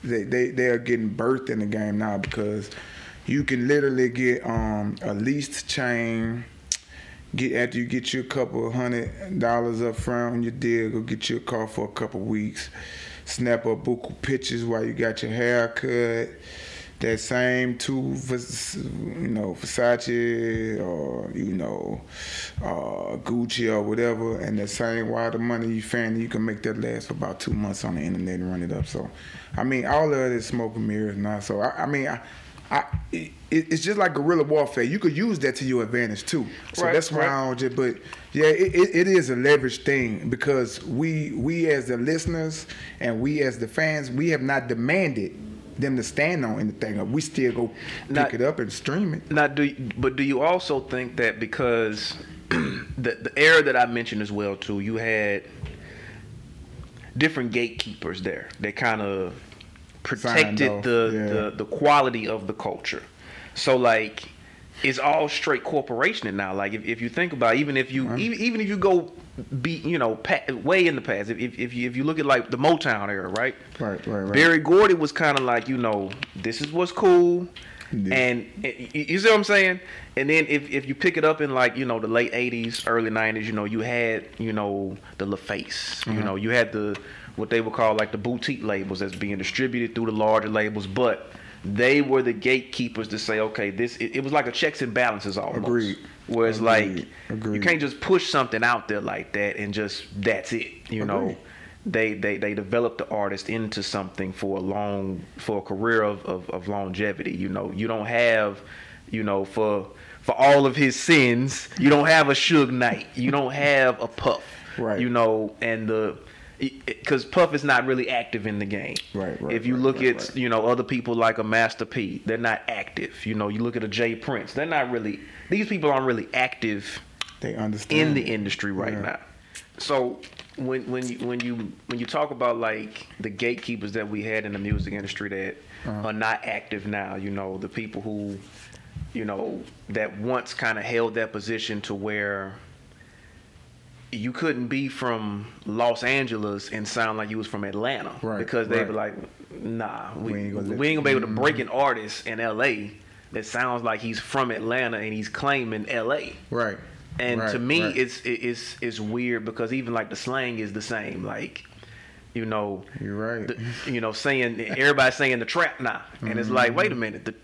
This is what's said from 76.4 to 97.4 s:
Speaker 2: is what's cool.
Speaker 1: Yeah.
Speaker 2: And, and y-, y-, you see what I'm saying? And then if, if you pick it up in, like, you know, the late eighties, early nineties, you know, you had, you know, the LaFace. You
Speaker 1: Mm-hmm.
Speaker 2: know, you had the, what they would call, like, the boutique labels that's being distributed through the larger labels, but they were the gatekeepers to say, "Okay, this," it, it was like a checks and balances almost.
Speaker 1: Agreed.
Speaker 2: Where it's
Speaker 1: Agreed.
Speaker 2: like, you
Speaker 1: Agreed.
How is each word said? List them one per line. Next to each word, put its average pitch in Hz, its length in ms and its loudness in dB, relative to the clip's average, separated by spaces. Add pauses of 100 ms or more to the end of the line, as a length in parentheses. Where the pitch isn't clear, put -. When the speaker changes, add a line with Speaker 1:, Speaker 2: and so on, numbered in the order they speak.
Speaker 2:
is 151 120 -4
what's 175 200 0
cool. 175 540 6 (460)
Speaker 1:
Yeah. 98 240 0
Speaker 2:
And, 123 240 4 (160)
and 101 80 -8
y-, 127 300 -8
y-, 151 140 -2
you 170 120 2
see 214 80 8
what 220 80 10
I'm 208 80 4
saying? 190 340 4 (380)
And 135 120 2
then 156 200 6
if, 147 220 2
if 135 180 -2
you 135 80 -2
pick 175 200 2
it 156 80 4
up 156 180 4
in, 143 120 0
like, 127 220 4
you 131 80 -2
know, 117 160 0
the 107 80 -2
late 120 240 4
eighties, 117 560 -2
early 117 220 2
nineties, 110 360 0
you 110 60 -2
know, 104 140 -2
you 110 140 -2
had, 117 460 0 (120)
you 113 140 -2
know, 101 440 -2 (220)
the 101 80 -4
LaFace. - 800 -6
You 113 80 -2
Speaker 1:
Mm-hmm. 104 100 -2
Speaker 2:
know, 98 120 -2
you 104 140 -2
had 117 220 4
the, 104 260 -2 (380)
what 107 140 -4
they 117 100 4
would 113 140 -4
call, 110 200 4
like, 107 180 0
the 107 60 -4
boutique 120 440 -4
labels 98 380 -2
that's 95 140 -4
being 101 220 -4
distributed 117 580 -2
through 117 120 0
the 113 60 0
larger 107 360 4
labels, 107 380 0
but 95 460 2 (320)
they 123 380 6
were 135 200 4
the 120 100 2
gatekeepers 117 760 0
to 107 100 -4
say, 107 220 0
"Okay, 107 300 0
this," 98 280 -2
it, 117 180 -4
it 135 80 -2
was 135 80 -2
like 147 140 4
a 120 60 -4
checks 151 300 -2
and 120 100 -2
balances 104 460 0
almost. - 200 -2
Speaker 1:
Agreed. 113 400 0 (300)
Speaker 2:
Where 113 200 4
it's 110 100 0
Speaker 1:
Agreed. 113 80 2 (300)
Speaker 2:
like, - 20 -
you 76 80 -6 (240)
Speaker 1:
Agreed. 107 320 -2